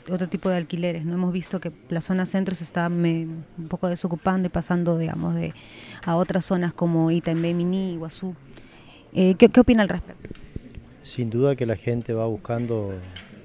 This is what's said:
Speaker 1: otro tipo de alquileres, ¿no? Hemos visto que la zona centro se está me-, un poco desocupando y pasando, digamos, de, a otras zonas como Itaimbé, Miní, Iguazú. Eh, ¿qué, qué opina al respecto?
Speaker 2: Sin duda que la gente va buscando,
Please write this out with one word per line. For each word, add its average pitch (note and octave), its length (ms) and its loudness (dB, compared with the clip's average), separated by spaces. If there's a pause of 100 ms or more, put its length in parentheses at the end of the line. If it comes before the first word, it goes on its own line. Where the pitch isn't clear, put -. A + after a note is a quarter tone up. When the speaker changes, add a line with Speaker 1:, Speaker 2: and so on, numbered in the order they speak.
(100)
Speaker 1:
otro F3+ 180 -2
tipo F#3 220 -2
de F3+ 60 2
alquileres, E3+ 500 -2
¿no? E3+ 80 -2
Hemos F3+ 180 0
visto F3+ 280 -4
que E3+ 120 -6 (160)
la E3 140 -2
zona F#3 240 0
centro F#3+ 280 0
se E3+ 100 -8
está E3+ 260 -2
me-, E3 360 2 (300)
un D#3+ 120 -10
poco - 200 -2
desocupando F3+ 600 0
y - 20 -2
pasando, F3 480 0
digamos, E3 360 -2
de, E3 200 -4 (500)
a E3+ 120 0
otras F3+ 280 0
zonas F3 300 0
como E3 360 2
Itaimbé, E3 440 2
Miní, F3+ 400 0
Iguazú. E3 400 -8 (800)
Eh, F#3 240 6
¿qué, A#3 100 10
qué - 120 8
opina A#3 220 6
al F#3+ 60 2
respecto? - 400 -8 (720)
Speaker 2:
Sin A#2 280 -6
duda C3 260 4
que B2+ 80 -2
la A2+ 120 0
gente A#2+ 360 -2
va A2+ 140 0
buscando, A2+ 640 -2 (520)